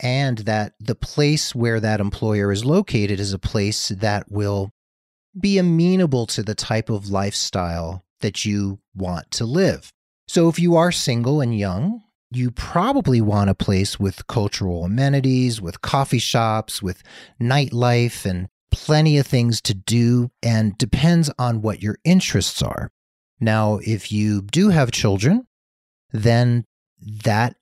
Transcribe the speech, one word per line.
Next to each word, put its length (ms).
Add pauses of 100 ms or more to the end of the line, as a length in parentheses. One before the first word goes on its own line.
and 380
that 400
the 160
place 600
where 260
that 180
employer 540
is 120
located 540
is 140
a 60
place 500
that 420
will 400 (680)
be 160
amenable 720
to 160
the 120
type 360
of 180
lifestyle 960 (160)
that 240
you 340 (160)
want 360
to 160
live. 440 (380)
So 200
if 100
you 180
are 160
single 480
and 180
young, 440 (280)
you 200
probably 720
want 260
a 60
place 440
with 280
cultural 580
amenities, 800
with 180
coffee 380
shops, 640
with 200 (380)
nightlife, 880
and 220 (220)
plenty 460
of 100
things 360
to 100
do, 580 (120)
and 340
depends 600
on 240
what 200
your 220
interests 580
are. 280 (500)
Now, 420
if 300
you 300
do 260
have 220
children, 560 (640)
then 540 (340)
that 600